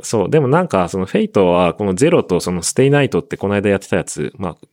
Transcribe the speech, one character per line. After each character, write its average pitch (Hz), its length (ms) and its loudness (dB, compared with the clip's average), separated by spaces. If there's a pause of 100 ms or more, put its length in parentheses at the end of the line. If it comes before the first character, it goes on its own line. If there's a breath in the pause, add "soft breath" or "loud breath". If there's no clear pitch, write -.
そ 101 260 -2
う。 - 40 -4
で 151 100 4
も 127 80 0
な 160 120 2
ん 185 60 -2
か、 92 220 0
そ 95 100 -6
の 92 80 -2
フ - 120 -4
ェ 220 40 2
イ 208 60 -2
ト 95 180 2
は、 87 280 4
こ 104 100 -6
の 95 100 0
ゼ 135 160 2
ロ 151 140 2
と 87 160 0
そ 90 100 -6
の 87 140 -4
ス - 100 -4
テ 135 120 2
イ 139 40 4
ナ 143 140 2
イ 113 40 -2
ト 87 120 0
っ - 20 -6
て - 140 -10
こ 95 100 -6
の 101 80 -2
間 101 160 0
や 98 60 2
っ - 20 0
て - 100 -10
た - 60 -4
や 85 80 0
つ、 - 360 -8
ま 92 120 -6 (100)
あ、 - 120 -20